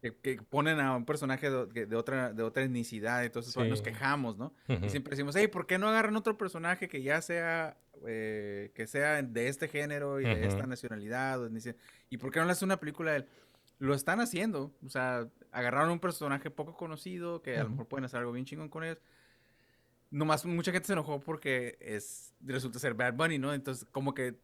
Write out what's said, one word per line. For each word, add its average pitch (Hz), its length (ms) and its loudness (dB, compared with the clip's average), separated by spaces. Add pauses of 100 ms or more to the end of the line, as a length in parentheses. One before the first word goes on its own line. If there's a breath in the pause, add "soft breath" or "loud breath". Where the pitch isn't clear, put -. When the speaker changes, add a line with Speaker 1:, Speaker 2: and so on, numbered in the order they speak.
Speaker 1:
que, 117 140 -6
que 123 260 -2
ponen 147 380 4
a 135 160 4
un 120 80 0
personaje 135 460 0
de, 127 160 2
de, 110 200 -4
de 113 100 0
otra, 123 360 0
de 110 100 0
otra 113 220 2
etnicidad, 120 600 0
entonces 120 300 -4
cuando 117 160 2
nos 107 100 0
Speaker 2:
Sí. 104 40 -6
Speaker 1:
quejamos, 120 520 0
¿no? 123 160 -8 (160 loud breath)
Speaker 2:
Ujú. 98 160 2
Speaker 1:
Y 104 60 2
siempre - 220 -2
decimos, 143 240 -2
"Hey, 208 120 8
¿por 196 180 -2
qué 185 120 4
no 208 100 4
agarran 220 280 4
otro 214 220 2
personaje 175 500 -2
que 139 140 -4
ya 147 180 4
sea, 165 560 -2 (300)
eh, 107 680 -4
que 110 100 -4
sea 147 360 2
de 120 260 0
este 139 180 -2
género 143 540 -2
y 131 40 0
de 110 220 4
esta 98 140 2
Speaker 2:
Ujú. 131 80 -2
Speaker 1:
nacionalidad 123 720 -4
o 120 60 -4
etnicidad? 113 280 -6 (360 loud breath)
¿Y 123 80 -6
por 131 120 -6
qué 160 80 2
no 165 80 6
le 180 60 4
hacen 185 140 0
una 190 120 2
película 156 320 -2
de 151 80 4
él?". 131 80 -4 (540 loud breath)
Lo 135 120 2
están 160 280 2
haciendo, 165 520 0 (140)
o - 20 -12
sea, 127 380 0 (240)
agarraron 127 400 4
un 170 100 2
personaje 151 500 0
poco 156 260 -8
conocido, 170 680 -6
que 127 140 -2
a 117 40 2
lo 110 40 4
Speaker 2:
Ujú. 110 80 -2
Speaker 1:
mejor 127 160 -4
pueden 139 160 -2
hacer 123 160 -4
algo 120 100 -2
bien 123 160 -4
chingón 151 220 -10
con 160 160 -8
ellos. 160 140 -6 (1120 soft breath)
Nomás 151 360 2
mucha 170 260 2
gente 180 140 0
se 196 80 2
enojó 151 260 0
porque 131 600 -2
es, - 600 -8
resulta 127 380 -4
ser 127 160 0
Bad 123 200 2
Bunny, 156 240 2
¿no? 139 140 0
Entonces, 135 400 -4
como 139 220 0
que 127 300 -2